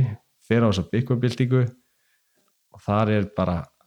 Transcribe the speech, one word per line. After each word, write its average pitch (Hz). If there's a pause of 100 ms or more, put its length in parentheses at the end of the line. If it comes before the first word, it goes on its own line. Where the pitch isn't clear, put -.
(400)
fer 113
á 113
þessa 92
Bitcoin-byltingu 123 (1080)
og -
þar 107
er 104 (100)
bara 90 (200)